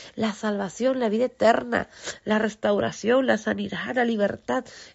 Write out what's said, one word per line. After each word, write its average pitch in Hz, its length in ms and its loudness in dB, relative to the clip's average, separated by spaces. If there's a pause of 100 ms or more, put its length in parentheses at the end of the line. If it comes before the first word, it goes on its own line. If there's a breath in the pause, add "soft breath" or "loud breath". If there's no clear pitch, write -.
(160 loud breath)
La 220 180 -2
salvación, 214 640 -2
la 240 80 2
vida 220 180 2
eterna, 233 600 2 (380 loud breath)
la 214 120 2
restauración, 214 880 0
la 226 120 2
sanidad, 208 580 -4
la 247 80 2
libertad, 233 600 -2 (300 loud breath)